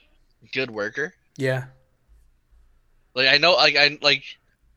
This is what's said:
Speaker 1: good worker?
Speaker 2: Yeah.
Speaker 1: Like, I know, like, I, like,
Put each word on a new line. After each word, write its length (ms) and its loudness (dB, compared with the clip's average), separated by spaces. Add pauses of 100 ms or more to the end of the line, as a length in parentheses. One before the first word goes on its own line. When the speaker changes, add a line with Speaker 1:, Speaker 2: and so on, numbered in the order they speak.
(520)
Speaker 1:
good 180 -6
worker? 440 -8 (220)
Speaker 2:
Yeah. 300 -6 (1500)
Speaker 1:
Like, 140 2
I 100 4
know, 140 4
like, 240 2
I, 240 0
like, 240 0 (520)